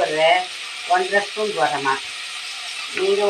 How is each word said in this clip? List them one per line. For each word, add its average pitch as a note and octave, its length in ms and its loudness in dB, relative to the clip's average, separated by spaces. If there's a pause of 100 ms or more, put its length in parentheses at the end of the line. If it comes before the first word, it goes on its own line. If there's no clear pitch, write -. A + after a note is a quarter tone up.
ஒரு D#3 200 2 (680)
ஒன்றரை F#3 320 4
ஸ்பூன் G#3 320 -4
போடுறேம்மா. C#3+ 360 2 (1080)
நீங்க G4 300 2